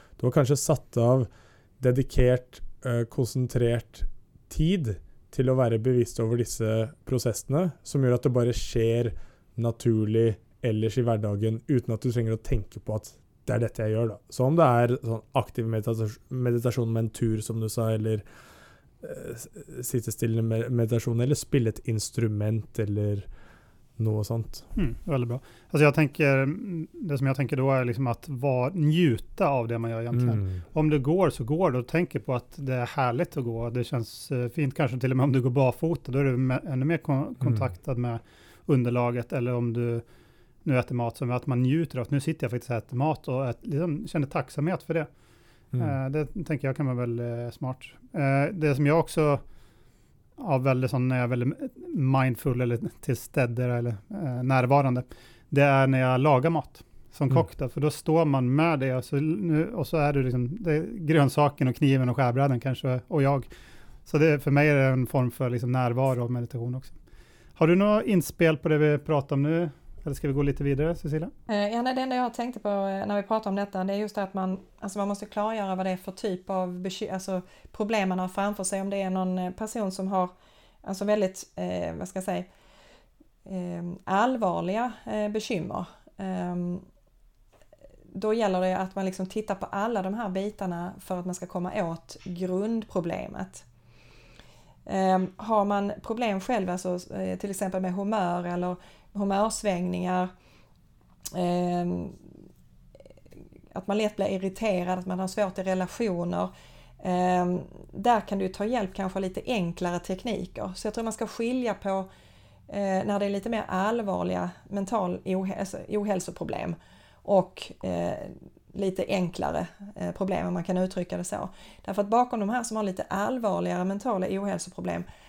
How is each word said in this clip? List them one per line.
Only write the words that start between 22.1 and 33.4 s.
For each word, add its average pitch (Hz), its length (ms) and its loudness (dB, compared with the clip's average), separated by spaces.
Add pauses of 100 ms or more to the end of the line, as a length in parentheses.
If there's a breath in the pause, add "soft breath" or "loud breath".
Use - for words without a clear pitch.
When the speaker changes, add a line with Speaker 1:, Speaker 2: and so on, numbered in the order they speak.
Speaker 1:
eller 104 480 0 (720 soft breath)
något 107 300 0
sånt. - 380 -6 (120)
Speaker 2:
Mm, 139 280 0
väldigt 127 240 0
bra. 120 120 -4 (300 loud breath)
Alltså 151 140 6
jag 143 100 6
tänker, 139 440 4
mm, 165 540 -2
det 180 260 -4
som 135 80 2
jag 135 100 2
tänker 139 200 0
då 131 160 2
är 131 120 2
liksom 123 220 -2
att 117 220 -4
vara, 127 460 0
njuta 160 720 2
av 123 200 0
det 117 100 -2
man 117 120 -2
gör 113 100 -4
egentligen. 120 320 2
Speaker 1:
Mm. 95 280 -2 (120)
Speaker 2:
Om 156 180 4
du 151 100 4
går 156 300 4
så - 140 -6
går 156 260 2
du 127 80 0
och 120 100 -4
tänker 165 300 0
på 127 160 -2
att - 220 -6
det 135 180 -4
är 123 120 -2
härligt 131 500 0
att 135 80 -4